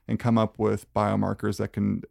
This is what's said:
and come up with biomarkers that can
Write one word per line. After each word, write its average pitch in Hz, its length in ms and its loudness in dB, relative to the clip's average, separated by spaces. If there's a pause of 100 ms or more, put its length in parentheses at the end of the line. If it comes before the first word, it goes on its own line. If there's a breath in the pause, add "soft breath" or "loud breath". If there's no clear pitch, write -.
and 113 100 -2
come 113 200 2
up 110 200 0
with 107 360 0
biomarkers 104 640 0
that 104 160 -4
can 101 360 0